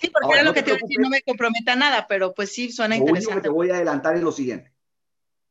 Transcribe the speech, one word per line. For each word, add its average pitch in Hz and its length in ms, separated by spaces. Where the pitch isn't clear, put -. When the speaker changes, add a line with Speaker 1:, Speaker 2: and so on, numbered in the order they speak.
Speaker 1:
Sí, - 100
porque 294 160
Speaker 2:
Ahora, 277 140
Speaker 1:
era 302 40
lo 311 60
Speaker 2:
no - 40
Speaker 1:
que - 60
Speaker 2:
te - 60
Speaker 1:
te 277 40
iba 208 60
a - 60
decir, - 140
Speaker 2:
preocupes. 254 80
Speaker 1:
no 262 60
me 269 120
comprometa 233 520
nada, 262 320
pero 190 260
pues 196 200
sí, 240 180
suena 220 240
Speaker 2:
Lo 175 80
único 156 140
Speaker 1:
interesante. 196 240
Speaker 2:
que 147 80
te 147 40
voy 175 180
a 180 40
adelantar 160 400
es 175 80
lo 160 80
siguiente. 120 420